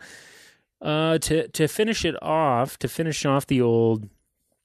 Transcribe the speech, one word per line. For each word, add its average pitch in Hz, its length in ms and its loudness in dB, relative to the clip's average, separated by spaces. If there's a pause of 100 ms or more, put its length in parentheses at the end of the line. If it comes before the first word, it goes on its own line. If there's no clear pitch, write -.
(840)
Uh, 160 360 0
to, 156 300 -2
to 156 200 0
finish 220 360 -2
it 165 160 -2
off, 143 600 0
to 127 80 -4
finish 160 360 -4
off 139 220 0
the 131 160 2
old 113 460 2 (560)